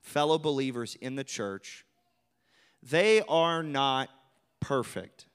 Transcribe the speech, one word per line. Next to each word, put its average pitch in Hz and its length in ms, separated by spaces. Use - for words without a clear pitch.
fellow 151 360
believers 135 580
in 127 200
the 135 80
church, - 640
they 196 400
are 165 420
not 135 460
perfect. - 760